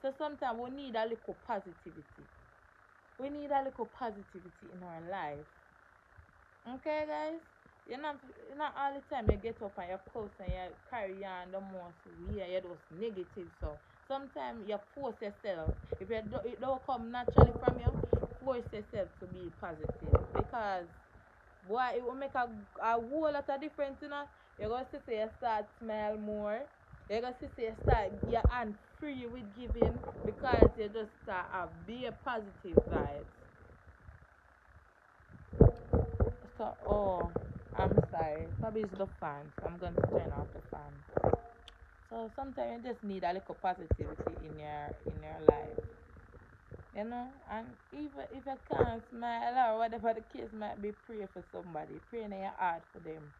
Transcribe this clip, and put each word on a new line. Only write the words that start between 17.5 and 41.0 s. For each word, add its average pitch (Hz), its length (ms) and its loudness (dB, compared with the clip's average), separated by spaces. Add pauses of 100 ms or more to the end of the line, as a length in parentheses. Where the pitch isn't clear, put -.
from - 160 6
you, 240 100 2 (500)
force 254 320 0
yourself 208 360 -4 (120)
to 185 60 -10
be 180 320 -8
positive. 156 540 0 (220)
Because, 196 520 0 (800)
boy, 240 300 2
it 247 60 2
will 247 120 0
make 269 200 -4
a, 247 120 4 (360)
a 226 120 6
whole 285 380 4
lot 285 160 0
of 269 120 0
difference, 285 420 -2
you 294 60 -8
know. 285 200 -6 (300)
You're 214 100 -2
gonna 247 240 0
see, 294 140 -8
say 220 160 0
you 220 160 0
start 220 280 2 (120)
smile 214 400 0
more. 208 420 -2 (480)
You're 220 140 0
gonna 247 180 -4
see, 294 60 -8 (100)
say 247 120 0
you 226 140 -6
start 214 280 6 (200)
your 226 200 4
hand 220 240 0 (260)
free 262 260 -6
with 240 180 -8 (120)
giving, 233 420 -2 (280)
because 226 500 8
you 208 140 -2
just 214 220 -6 (100)
start, 185 320 -4
uh, 180 120 -2 (200)
be 240 180 -6
a 233 80 -4
positive 208 640 0 (140)
vibes. - 340 -2 (3250)
So, 214 180 -2 (100)
oh, 190 480 2 (440)
I'm 190 180 6 (160)
sorry. 160 380 -2 (120)
Probably 220 220 0
it's 190 160 -4
the 196 80 0 (140)
fan. 151 320 -6 (120)
I'm 175 140 -4
going 175 160 -4
to 165 80 6
turn - 300 2
off 143 200 -4
the - 80 -10 (100)
fan. - 220 -10 (1160)